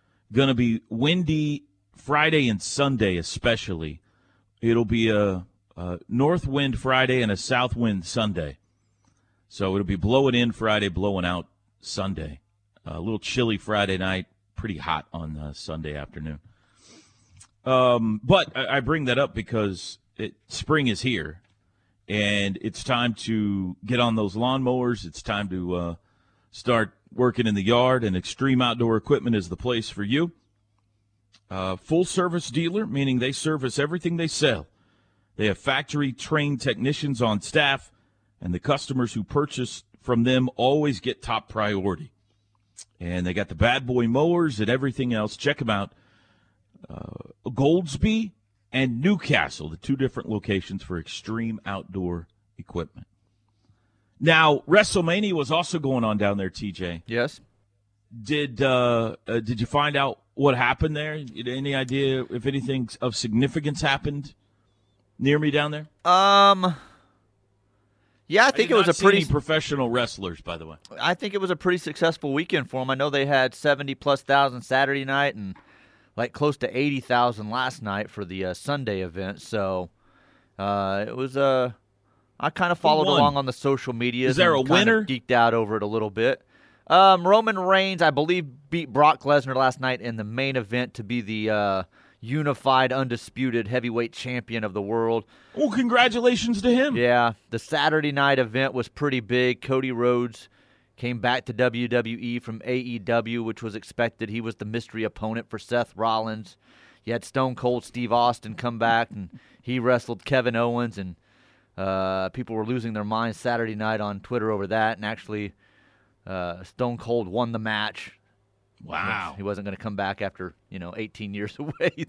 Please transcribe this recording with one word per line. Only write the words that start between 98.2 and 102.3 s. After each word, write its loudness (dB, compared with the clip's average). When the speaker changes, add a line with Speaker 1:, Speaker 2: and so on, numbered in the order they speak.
Speaker 2:
event 0
was -4
pretty -2
big. 0
Cody 0
Rhodes 0
came -6
back 0
to -10
W 0
W -2
E -6